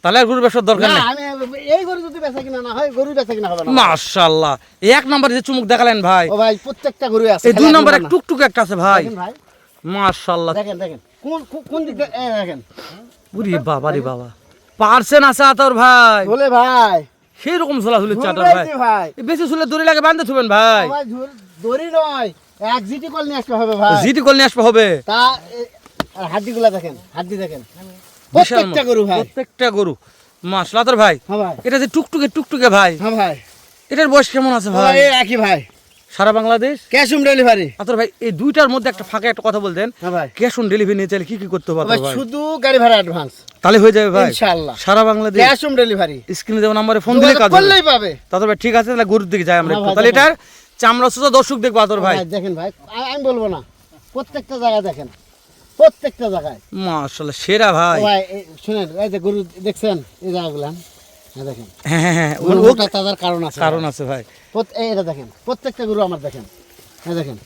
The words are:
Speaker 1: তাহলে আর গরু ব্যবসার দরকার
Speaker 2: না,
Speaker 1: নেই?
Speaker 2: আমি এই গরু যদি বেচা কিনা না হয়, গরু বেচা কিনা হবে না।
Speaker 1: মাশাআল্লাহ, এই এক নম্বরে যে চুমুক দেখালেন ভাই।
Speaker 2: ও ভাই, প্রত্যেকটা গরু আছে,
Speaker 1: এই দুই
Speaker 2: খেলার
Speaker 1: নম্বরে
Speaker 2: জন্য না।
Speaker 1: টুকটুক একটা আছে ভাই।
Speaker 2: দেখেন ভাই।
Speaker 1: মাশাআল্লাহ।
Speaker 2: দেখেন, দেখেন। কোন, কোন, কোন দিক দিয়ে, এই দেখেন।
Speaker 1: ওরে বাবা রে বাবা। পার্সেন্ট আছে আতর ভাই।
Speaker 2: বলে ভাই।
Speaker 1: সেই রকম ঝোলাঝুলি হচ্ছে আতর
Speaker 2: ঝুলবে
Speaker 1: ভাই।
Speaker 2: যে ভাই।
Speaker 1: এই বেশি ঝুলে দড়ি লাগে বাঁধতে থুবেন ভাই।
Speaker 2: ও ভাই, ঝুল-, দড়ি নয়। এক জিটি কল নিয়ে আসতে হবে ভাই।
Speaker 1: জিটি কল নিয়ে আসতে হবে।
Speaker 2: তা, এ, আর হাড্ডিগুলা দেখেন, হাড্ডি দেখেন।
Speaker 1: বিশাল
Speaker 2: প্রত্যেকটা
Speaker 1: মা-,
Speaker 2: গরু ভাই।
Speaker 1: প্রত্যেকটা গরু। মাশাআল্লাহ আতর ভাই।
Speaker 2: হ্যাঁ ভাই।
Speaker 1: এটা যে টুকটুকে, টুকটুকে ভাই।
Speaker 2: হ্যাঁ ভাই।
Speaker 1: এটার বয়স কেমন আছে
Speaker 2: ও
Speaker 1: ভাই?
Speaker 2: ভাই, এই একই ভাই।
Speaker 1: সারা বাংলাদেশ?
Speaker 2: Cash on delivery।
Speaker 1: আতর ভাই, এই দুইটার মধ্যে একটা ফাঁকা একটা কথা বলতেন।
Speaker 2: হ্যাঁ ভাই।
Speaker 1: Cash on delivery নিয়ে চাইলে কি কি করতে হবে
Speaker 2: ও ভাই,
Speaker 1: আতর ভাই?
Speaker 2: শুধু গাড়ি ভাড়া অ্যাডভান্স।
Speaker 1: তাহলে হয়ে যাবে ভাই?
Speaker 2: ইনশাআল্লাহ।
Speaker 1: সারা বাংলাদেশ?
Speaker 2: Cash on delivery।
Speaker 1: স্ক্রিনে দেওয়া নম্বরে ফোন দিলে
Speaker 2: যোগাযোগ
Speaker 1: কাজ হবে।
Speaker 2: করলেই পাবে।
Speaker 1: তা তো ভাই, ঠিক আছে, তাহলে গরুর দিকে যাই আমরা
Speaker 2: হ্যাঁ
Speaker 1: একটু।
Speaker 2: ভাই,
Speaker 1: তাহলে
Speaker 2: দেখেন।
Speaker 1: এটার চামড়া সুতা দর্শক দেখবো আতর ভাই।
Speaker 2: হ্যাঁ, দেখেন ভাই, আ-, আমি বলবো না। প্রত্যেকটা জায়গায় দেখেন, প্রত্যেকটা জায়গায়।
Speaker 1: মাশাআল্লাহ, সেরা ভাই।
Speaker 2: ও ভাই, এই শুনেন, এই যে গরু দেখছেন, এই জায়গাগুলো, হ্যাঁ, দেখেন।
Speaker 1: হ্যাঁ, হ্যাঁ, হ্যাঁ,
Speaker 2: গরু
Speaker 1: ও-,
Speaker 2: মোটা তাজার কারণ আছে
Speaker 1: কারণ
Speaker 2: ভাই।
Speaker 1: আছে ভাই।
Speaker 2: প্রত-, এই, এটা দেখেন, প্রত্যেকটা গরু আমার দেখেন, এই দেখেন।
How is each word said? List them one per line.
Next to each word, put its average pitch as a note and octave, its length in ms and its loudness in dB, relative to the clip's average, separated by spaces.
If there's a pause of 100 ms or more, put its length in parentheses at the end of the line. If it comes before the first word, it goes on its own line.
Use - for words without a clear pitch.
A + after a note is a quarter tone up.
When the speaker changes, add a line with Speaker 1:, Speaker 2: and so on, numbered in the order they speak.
Speaker 1:
তাহলে G3+ 180 2
আর B3+ 60 4
গরু B3 160 0
ব্যবসার A#3 240 0
দরকার G#3 240 2
Speaker 2:
না, - 60 2
Speaker 1:
নেই? - 80 0
Speaker 2:
আমি C4+ 560 -8
এই D#4 260 -2
গরু F4+ 160 -8
যদি E4 180 -14
বেচা C4+ 220 -8
কিনা B3+ 200 -10
না A#3+ 80 -10
হয়, C4+ 220 -4
গরু C4+ 220 -4
বেচা A#3+ 220 -4
কিনা G#3+ 120 -6
হবে E3+ 160 -4
না। G3 80 -4
Speaker 1:
মাশাআল্লাহ, D#3+ 840 2 (240)
এই G#3 100 4
এক C#4 160 4
নম্বরে C4+ 260 0
যে B3+ 80 -2
চুমুক C4 240 -4
দেখালেন A3+ 360 2
ভাই। F3 280 2
Speaker 2:
ও G3+ 80 -2
ভাই, A3 260 2
প্রত্যেকটা C4+ 460 -6
গরু A3 200 0
আছে, G3 180 2
Speaker 1:
এই A#3 60 4
দুই D4 120 4
Speaker 2:
খেলার D#4 160 6
Speaker 1:
নম্বরে C#4+ 140 4
Speaker 2:
জন্য F3+ 80 0
না। D3 60 -8
Speaker 1:
টুকটুক D#4 320 0
একটা A#3+ 200 2
আছে G3 140 -2
ভাই। F#3 280 4
Speaker 2:
দেখেন A3 140 -8
ভাই। F#3 140 -10 (520)
Speaker 1:
মাশাআল্লাহ। F3 720 -4
Speaker 2:
দেখেন, G3+ 220 -8
দেখেন। D#3+ 220 -12 (220)
কোন, D4+ 280 -10
কোন, D4+ 200 -14
কোন D#4 160 -8
দিক D4+ 100 -12
দিয়ে, C#4+ 180 -6
এই B3 160 -8 (100)
দেখেন। E3+ 200 -8 (760)
Speaker 1:
ওরে G3 220 -4
বাবা D3 340 -4
রে C#3+ 100 -4
বাবা। B2 260 -10 (500)
পার্সেন্ট B3 480 4
আছে C#4 180 2
আতর C4+ 300 4
ভাই। A#3 540 6
Speaker 2:
বলে C4 220 2
ভাই। A#3+ 500 4 (440)
Speaker 1:
সেই E4+ 140 -2
রকম C#4+ 240 -2
ঝোলাঝুলি G#3+ 320 0
হচ্ছে C4 160 -2
আতর - 120 -2
Speaker 2:
ঝুলবে F4 140 4
Speaker 1:
ভাই। F3+ 120 -2
Speaker 2:
যে D#4 60 -8
ভাই। A3 340 0 (100)
Speaker 1:
এই B3+ 60 -12
বেশি D#4 240 -4
ঝুলে D#4+ 180 -2
দড়ি D#4 200 -4
লাগে D#4 160 2
বাঁধতে D#4+ 220 2
থুবেন B3 240 -2
ভাই। G#3+ 380 4
Speaker 2:
ও - 40 -6
ভাই, C#4+ 160 -6
ঝুল-, B3+ 300 -14 (260)
দড়ি C4 320 -4
নয়। C#4+ 360 -2 (300)
এক G3+ 280 -4
জিটি C#4 200 -10
কল D4+ 180 -8
নিয়ে C#4+ 120 -8
আসতে B3 160 -8
হবে A3 220 -2
ভাই। G#3 280 2
Speaker 1:
জিটি C4+ 180 0
কল C4+ 120 4
নিয়ে C4+ 120 4
আসতে B3 160 0
হবে। A3 240 6 (200)
Speaker 2:
তা, B3 340 0 (120)
এ, A#3+ 120 -12 (520)
আর F#3 100 -10
হাড্ডিগুলা G#3+ 440 -2
দেখেন, E3+ 260 -8 (180)
হাড্ডি F3+ 240 -10
দেখেন। E3+ 220 -10
Speaker 1:
বিশাল F3+ 320 -20 (400)
Speaker 2:
প্রত্যেকটা A#3+ 500 2
Speaker 1:
মা-, B3 80 -4
Speaker 2:
গরু A3 160 2
ভাই। G3 140 0
Speaker 1:
প্রত্যেকটা - 520 -6
গরু। F#3+ 240 -4 (480)
মাশাআল্লাহ F#3+ 380 -4
আতর A#3+ 140 2
ভাই। G3 320 2
Speaker 2:
হ্যাঁ G#3 120 -6
ভাই। F3+ 240 -4
Speaker 1:
এটা B3 160 -2
যে C4 80 -2
টুকটুকে, D4+ 400 -2
টুকটুকে B3+ 420 0
ভাই। F#3 280 4
Speaker 2:
হ্যাঁ G#3+ 140 -4
ভাই। F#3+ 240 -2 (540)
Speaker 1:
এটার D4+ 180 0
বয়স C#4 220 4
কেমন C4 240 0
আছে G#3 160 -4
Speaker 2:
ও - 20 -4
Speaker 1:
ভাই? F#3+ 120 2
Speaker 2:
ভাই, C4+ 160 4
এই C#4 120 6
একই B3 260 0
ভাই। G3 220 2 (520)
Speaker 1:
সারা G#3+ 220 2
বাংলাদেশ? A3+ 460 0 (120)
Speaker 2:
Cash B3+ 200 2
on D4 120 2
delivery। A#3+ 540 4
Speaker 1:
আতর A3+ 180 -6
ভাই, A3+ 120 -2 (120)
এই A#3 120 -4
দুইটার C4+ 380 0
মধ্যে B3+ 200 -2
একটা A3+ 140 -10
ফাঁকা G#3+ 260 -6
একটা A3 160 -6
কথা G#3+ 140 -2
বলতেন। G3 280 -4 (120)
Speaker 2:
হ্যাঁ F3+ 120 -8
ভাই। D#3+ 260 -4
Speaker 1:
Cash A#3 180 -2
on A#3+ 100 -2
delivery G#3 280 0
নিয়ে G3 140 -4
চাইলে F#3+ 180 -6
কি G#3+ 120 -10
কি F#3+ 100 -12
করতে F3 240 -8
হবে D#3+ 100 -4
Speaker 2:
ও D3 40 -4
ভাই, A3+ 120 0
Speaker 1:
আতর C3+ 80 -4
ভাই? C3+ 80 -4
Speaker 2:
শুধু C#4+ 440 -6
গাড়ি C4 220 2
ভাড়া A#3 160 4
অ্যাডভান্স। E3+ 360 -4 (300)
Speaker 1:
তাহলে G3+ 160 4
হয়ে G#3+ 140 8
যাবে G#3 180 2
ভাই? F#3 180 2
Speaker 2:
ইনশাআল্লাহ। D#3+ 520 -2
Speaker 1:
সারা G#3 240 4
বাংলাদেশ? G#3+ 400 2
Speaker 2:
Cash C4+ 200 2
on D4 120 -4
delivery। F#3+ 580 -2
Speaker 1:
স্ক্রিনে G#3+ 280 -4
দেওয়া G#3+ 140 2
নম্বরে G#3+ 240 0
ফোন A3+ 200 -2
দিলে B3+ 140 6
Speaker 2:
যোগাযোগ G#3 180 2
Speaker 1:
কাজ - 0 -
হবে। F#4 100 8
Speaker 2:
করলেই G4 200 4
পাবে। A3 340 0 (140)
Speaker 1:
তা F3+ 100 -4
তো G#3+ 80 0
ভাই, G#3 80 0
ঠিক A3+ 200 -4
আছে, A3+ 120 2
তাহলে A#3 180 0
গরুর G3 240 0
দিকে F#3 140 -2
যাই F3 140 2
আমরা D#3+ 160 0
Speaker 2:
হ্যাঁ D#3+ 80 -2
Speaker 1:
একটু। G3+ 40 -4
Speaker 2:
ভাই, F#3+ 100 0
Speaker 1:
তাহলে A3+ 160 4
Speaker 2:
দেখেন। C#4 140 4
Speaker 1:
এটার D#4+ 120 2 (400)
চামড়া A#3+ 320 2
সুতা C4 200 0
দর্শক C4 280 2
দেখবো A3+ 220 0
আতর G#3 200 2
ভাই। F#3 160 0
Speaker 2:
হ্যাঁ, F#3 100 -4
দেখেন F#3 300 -6
ভাই, F3 160 -8 (160)
আ-, B3+ 260 -10
আমি C#4+ 100 -8
বলবো B3 240 -2
না। E3 140 -6 (520)
প্রত্যেকটা C4 440 -12
জায়গায় A3+ 240 -2
দেখেন, D3 260 -10 (720)
প্রত্যেকটা C#4 520 2
জায়গায়। D3 300 -8 (140)
Speaker 1:
মাশাআল্লাহ, D#3 640 -6
সেরা G#3 340 2
ভাই। E3+ 280 2
Speaker 2:
ও - 20 0
ভাই, G3+ 260 2
এই G3 140 -12 (220)
শুনেন, F#3+ 340 -6
এই G#3 100 -4
যে F#3+ 100 -6
গরু G3+ 260 -4 (180)
দেখছেন, G3+ 340 -4 (240)
এই F3+ 120 -8
জায়গাগুলো, D3+ 320 -8
হ্যাঁ, - 800 -18
দেখেন। A#2 200 -14 (200)
Speaker 1:
হ্যাঁ, D#3 160 -2
হ্যাঁ, F3 120 0
হ্যাঁ, D#3+ 260 -2
Speaker 2:
গরু F#3 240 2
Speaker 1:
ও-, A3 40 8
Speaker 2:
মোটা A3+ 200 4
তাজার G3 280 -4
কারণ F3 280 -4
আছে D3 160 -10
Speaker 1:
কারণ D#3+ 220 0
Speaker 2:
ভাই। D#3 80 -6
Speaker 1:
আছে C#3+ 160 -12
ভাই। C3 180 -8 (280)
Speaker 2:
প্রত-, A3 240 -8
এই, A3+ 140 -6
এটা G3 140 -4
দেখেন, C#3+ 240 -10 (180)
প্রত্যেকটা B3 400 -10
গরু G#3+ 160 -4
আমার F3+ 180 -4
দেখেন, C3+ 240 -14 (640)
এই E3+ 100 -8
দেখেন। C#3 300 -8